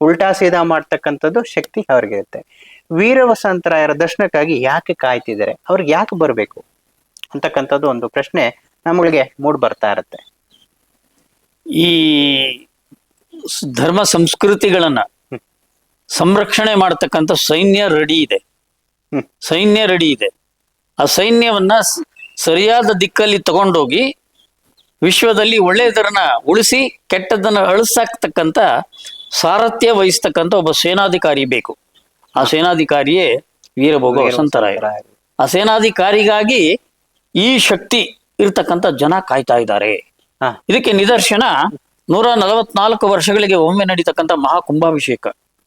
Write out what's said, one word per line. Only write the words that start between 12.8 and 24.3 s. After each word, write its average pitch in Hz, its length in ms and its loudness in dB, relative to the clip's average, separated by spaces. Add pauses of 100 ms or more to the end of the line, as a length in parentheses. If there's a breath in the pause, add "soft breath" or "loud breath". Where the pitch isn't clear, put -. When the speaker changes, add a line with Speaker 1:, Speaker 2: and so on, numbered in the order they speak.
Speaker 2:
ಸ್-, 139 240 -10
ಧರ್ಮ 165 280 0
ಸಂಸ್ಕೃತಿಗಳನ್ನ 175 960 0
Speaker 1:
ಹ್ಮ್. - 400 -10 (680)
Speaker 2:
ಸಂರಕ್ಷಣೆ 202 680 0
ಮಾಡ್ತಕ್ಕಂಥ 170 560 0
ಸೈನ್ಯ 196 560 2
ರೆಡಿ 156 340 0
ಇದೆ. 120 140 -2
Speaker 1:
ಹ್ಮ್. - 880 -12 (180)
Speaker 2:
ಸೈನ್ಯ 208 440 2
ರೆಡಿ 170 260 2
ಇದೆ. 107 180 -2 (680)
ಆ 143 60 2
ಸೈನ್ಯವನ್ನ 208 640 2 (100)
ಸ್-, - 260 -6 (280)
ಸರಿಯಾದ 214 540 2 (120)
ದಿಕ್ಕಲ್ಲಿ - 380 0
ತಗೊಂಡೋಗಿ 180 760 0 (880)